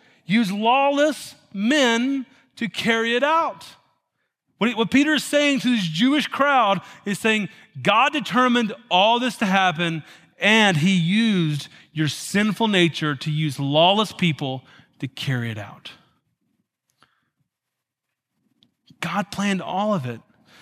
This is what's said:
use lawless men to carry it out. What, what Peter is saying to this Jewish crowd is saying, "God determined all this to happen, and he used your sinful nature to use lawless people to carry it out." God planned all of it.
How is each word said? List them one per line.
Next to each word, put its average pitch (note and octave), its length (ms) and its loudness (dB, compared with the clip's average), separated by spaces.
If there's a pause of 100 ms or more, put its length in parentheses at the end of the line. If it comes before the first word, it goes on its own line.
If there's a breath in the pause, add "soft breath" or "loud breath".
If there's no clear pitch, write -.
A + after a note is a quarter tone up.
(260 soft breath)
use G3+ 260 0
lawless C#4 840 0 (180)
men B3 720 0 (320 soft breath)
to A#3 100 -6
carry A3+ 480 -2
it B3 80 0
out. D4 420 -2 (920)
What, A3 200 -2
what A3 140 -2
Peter D4 220 4
is C#4 100 0
saying C#4+ 380 0
to B3 140 0
this G3+ 100 -2
Jewish A#3 420 0
crowd B3 540 0 (240 loud breath)
is G3+ 140 -6
saying, G#3+ 300 -2 (320 loud breath)
"God A3+ 320 2
determined A#3+ 600 0 (160)
all G#3 300 4
this A#3+ 180 -4
to A#3 80 -2
happen, F3 580 0 (360 loud breath)
and G#3 380 4
he F#3 180 2
used F3 720 0 (260 loud breath)
your D3+ 140 0
sinful G#3 600 -2
nature E3+ 480 0
to D3+ 160 -6
use D3+ 280 -4
lawless E3 520 2
people C#3 520 -4 (360 soft breath)
to C#3 80 -8
carry B2 420 -6
it A2 80 -10
out." - 340 -18 (3000)
God F3 320 -6
planned G3 320 -4
all G3 320 -2
of C#3+ 100 -4
it. A#2+ 160 -10 (400 soft breath)